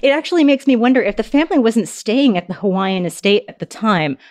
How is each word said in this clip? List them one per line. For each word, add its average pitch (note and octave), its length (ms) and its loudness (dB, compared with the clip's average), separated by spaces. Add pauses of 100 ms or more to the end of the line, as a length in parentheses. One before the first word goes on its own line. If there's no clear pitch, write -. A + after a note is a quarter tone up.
It C#4 60 4
actually D#4 340 0
makes C#4 240 2
me B3+ 80 4
wonder B3 260 2
if G3+ 140 -2
the A3 80 -4
family D#4+ 340 0
wasn't A3+ 300 0
staying A#3+ 480 0
at F3 100 -6
the F#3 80 -10
Hawaiian F#3+ 500 -2
estate G3 440 0
at - 100 -20
the - 80 -10
time, E3 500 -2 (140)